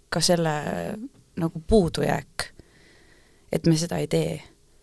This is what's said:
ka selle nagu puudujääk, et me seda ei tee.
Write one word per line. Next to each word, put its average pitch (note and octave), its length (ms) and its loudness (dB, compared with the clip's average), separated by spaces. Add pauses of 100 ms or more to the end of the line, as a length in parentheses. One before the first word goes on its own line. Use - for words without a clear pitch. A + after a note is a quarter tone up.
ka - 120 -2
selle E3+ 320 2 (840)
nagu E3 300 -4
puudujääk, D#3+ 880 0 (1000)
et E3 140 0
me E3 100 6
seda E3+ 220 -4
ei D3+ 80 -4
tee. D#3 360 -2 (400)